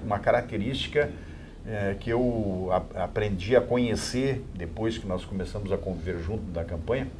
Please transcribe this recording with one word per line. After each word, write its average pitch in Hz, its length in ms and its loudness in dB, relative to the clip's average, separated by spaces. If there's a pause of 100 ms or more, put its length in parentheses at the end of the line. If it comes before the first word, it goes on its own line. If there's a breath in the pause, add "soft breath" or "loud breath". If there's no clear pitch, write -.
uma 101 140 2
característica, 123 920 2 (580 loud breath)
é, 101 300 0
que 113 120 -2
eu 110 600 2
a-, 90 340 0
aprendi 101 520 2
a 120 40 8
conhecer 123 840 0 (100)
depois 95 440 -2
que - 80 -8
nós 90 180 -2
começamos 98 480 -4
a 95 40 2
conviver 85 440 -2
junto 95 240 -2
da 85 200 -4
campanha. 123 440 -2 (120)